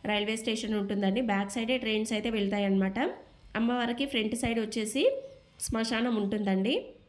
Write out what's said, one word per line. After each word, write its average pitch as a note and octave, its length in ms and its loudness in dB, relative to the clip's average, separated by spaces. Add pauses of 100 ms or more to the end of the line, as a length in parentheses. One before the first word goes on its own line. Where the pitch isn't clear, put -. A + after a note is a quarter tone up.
రైల్వే G#3 300 0
స్టేషన్ A3 380 -2
ఉంటుందండి, G3+ 480 2
బ్యాక్ G3+ 300 0
సైడే A#3+ 260 0
ట్రైన్స్ A3 360 0
అయితే G#3+ 160 -2
వెళ్తాయన్నమాట. G3+ 720 2 (560)
అమ్మవారికి A#3+ 500 0
ఫ్రంట్ A3+ 300 0
సైడ్ A#3 240 0
వచ్చేసి A3+ 520 0 (480)
శ్మశానం A3+ 560 0
ఉంటుందండి. G#3 720 0 (240)